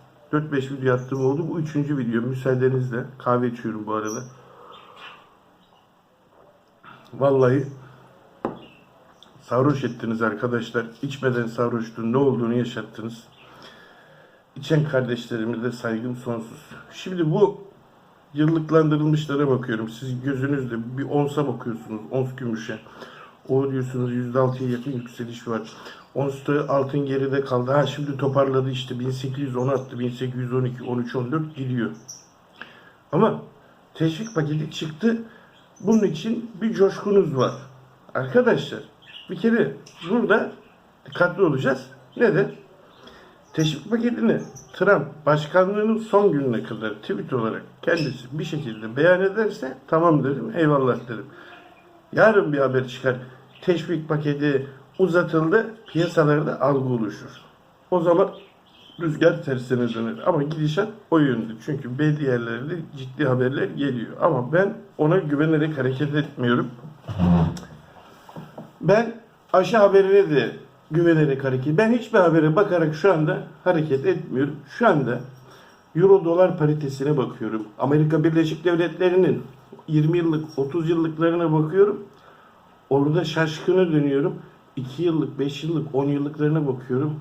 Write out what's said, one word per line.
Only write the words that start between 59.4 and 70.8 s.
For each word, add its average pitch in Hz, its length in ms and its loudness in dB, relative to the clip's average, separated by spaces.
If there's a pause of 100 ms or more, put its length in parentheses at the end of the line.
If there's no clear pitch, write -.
tersine 123 500 -2
döner. 113 320 -6
Ama 165 180 2
gidişat 151 460 -2 (220)
o 165 80 6
yönde. 113 340 0 (120)
Çünkü 123 340 -6
belli 151 240 0
yerlerde 123 560 -4 (180)
ciddi 131 280 -6
haberler 127 440 0
geliyor. 139 420 -4 (100)
Ama 131 320 0
ben 196 200 2 (240)
ona 156 200 2
güvenerek 156 600 0
hareket 135 380 -2
etmiyorum. 131 520 0 (2250)
Ben 220 400 2 (320)
aşı 185 240 4
haberine 196 520 6
de 123 220 2 (420)